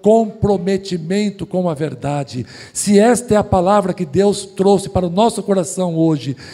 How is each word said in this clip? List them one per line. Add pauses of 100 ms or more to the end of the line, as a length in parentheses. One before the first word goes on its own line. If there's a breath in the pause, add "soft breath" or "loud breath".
comprometimento
com
a
verdade. (300 loud breath)
Se
esta
é
a
palavra
que
Deus
trouxe
para
o
nosso
coração
hoje, (180 loud breath)